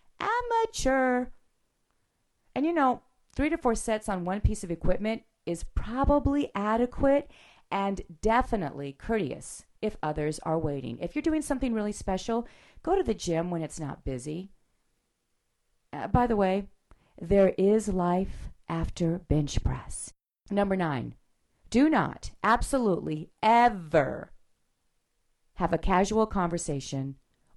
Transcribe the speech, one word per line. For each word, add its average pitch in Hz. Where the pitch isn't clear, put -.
amateur. 339
And 269
you 339
know, 269
three 294
to 320
four 240
sets 214
on 185
one 196
piece 208
of 170
equipment 185
is 170
probably 277
adequate 247
and 196
definitely 175
courteous -
if 214
others 151
are 160
waiting. 143
If -
you're 294
doing 311
something 262
really 208
special, 226
go 349
to 392
the 240
gym 170
when 165
it's -
not 147
busy. 151
Uh, -
by 247
the 233
way, 196
there 190
is 208
life 185
after 165
bench 147
press. -
Number 196
nine, 139
do 285
not, 196
absolutely 202
ever 170
have 170
a 165
casual 202
conversation 156